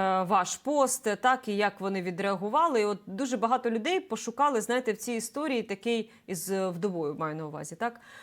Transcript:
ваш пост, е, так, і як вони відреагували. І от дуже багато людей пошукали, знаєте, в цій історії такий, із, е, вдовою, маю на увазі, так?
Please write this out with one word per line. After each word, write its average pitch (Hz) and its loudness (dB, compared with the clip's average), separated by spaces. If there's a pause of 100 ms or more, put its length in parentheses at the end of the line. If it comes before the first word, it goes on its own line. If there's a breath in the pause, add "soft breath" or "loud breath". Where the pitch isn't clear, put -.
(240)
ваш 180 2
пост, 269 2
е, 208 2
так, 254 2
і 208 0
як 202 0
вони 190 -2
відреагували. 202 2
І 208 4
от 208 0 (100)
дуже 233 -2
багато 240 2
людей 233 0
пошукали, 240 0
знаєте, 247 0
в 202 -4
цій 240 -6
історії 240 -2
такий, 220 -4 (160 loud breath)
із, 185 -6
е, 190 0
вдовою, 170 -2
маю 156 -2
на 160 -6
увазі, 151 -10
так? 233 -4 (240 loud breath)